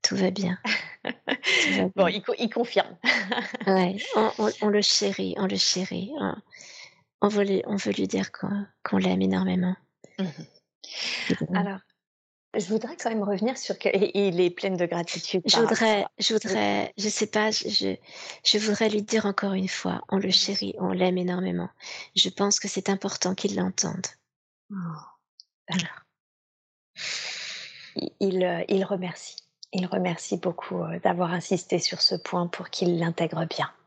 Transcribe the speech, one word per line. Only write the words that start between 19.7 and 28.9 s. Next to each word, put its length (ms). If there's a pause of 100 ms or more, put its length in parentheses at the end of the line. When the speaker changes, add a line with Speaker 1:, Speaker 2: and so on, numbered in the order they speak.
Speaker 1:
on 80
le 120
Speaker 2:
Bien 40
sûr. 220
Speaker 1:
chérit, 240
on 140
l'aime 260
énormément. 520 (440)
Je 140
pense 320
que 80
c'est 220
important 440
qu'il 220
l'entende. 500 (640)
Speaker 2:
Oh. 40 (960)
Speaker 1:
Voilà. 200 (2000)
Speaker 2:
Il, 140 (100)
il, 240
euh, 240
il 160
remercie. 520 (360)